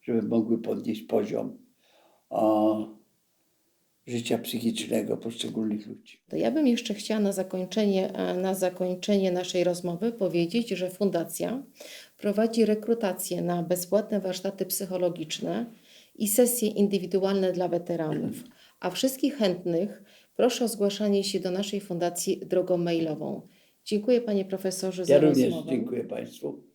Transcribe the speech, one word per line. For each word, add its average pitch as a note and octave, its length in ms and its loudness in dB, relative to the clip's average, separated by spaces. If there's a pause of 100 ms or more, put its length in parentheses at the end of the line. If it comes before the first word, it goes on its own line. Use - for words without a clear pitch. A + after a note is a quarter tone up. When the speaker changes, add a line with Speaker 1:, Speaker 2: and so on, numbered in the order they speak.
Speaker 1:
żeby A#2 200 0
mogły A2+ 400 0
podnieść A2 400 -4
poziom, - 560 -2 (720)
o, G#2+ 720 2 (1040)
życia A#2 300 -2
psychicznego A2+ 800 -2
poszczególnych A2 720 -4
ludzi. - 300 -18 (120)
Speaker 2:
To D#3+ 60 -8
ja G3 160 2
bym D4+ 160 2
jeszcze A#3+ 260 0
chciała G#3+ 260 -2
na G3+ 120 2
zakończenie, F#3+ 800 0
e, F3+ 240 -2
na F#3 160 0
zakończenie F#3 800 0
naszej F3+ 320 0
rozmowy F3 480 0
powiedzieć, F3+ 580 0
że F3+ 200 -2
fundacja F3 720 -2 (540)
prowadzi A3 480 2
rekrutację G#3 760 0
na F3 220 0
bezpłatne F#3+ 560 0
warsztaty F#3+ 460 -4
psychologiczne F3 1000 -4 (500)
i G#3+ 120 -2
sesje A#3+ 420 4
indywidualne F#3+ 840 2
dla F3+ 140 0
weteranów. E3+ 760 -2 (360)
A F3+ 100 -4
wszystkich C4 460 -2
chętnych F3+ 680 0 (320)
proszę B3 300 2
o - 20 0
zgłaszanie G3+ 560 0
się F#3+ 160 -2
do F3+ 120 -2
naszej G3+ 300 -4
fundacji F3 580 -2
drogą F3+ 380 0
mailową. D#3+ 640 -2 (440)
Dziękuję, A3 360 2
panie G#3 240 0
profesorze, F#3 600 -4
za C#3+ 80 8
Speaker 1:
Ja C#3+ 60 12
również C3+ 260 8
Speaker 2:
rozmowę. - 240 -2
Speaker 1:
dziękuję A#2+ 340 -2
państwu. C#3 600 -10 (120)